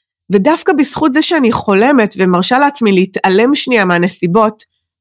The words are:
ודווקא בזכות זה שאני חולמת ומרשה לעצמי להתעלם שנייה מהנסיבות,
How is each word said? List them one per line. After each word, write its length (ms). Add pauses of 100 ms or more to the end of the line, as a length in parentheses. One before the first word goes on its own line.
(300)
ודווקא 440
בזכות 400
זה 80
שאני 300
חולמת 680
ומרשה 420
לעצמי 320
להתעלם 640
שנייה 300
מהנסיבות, 800 (380)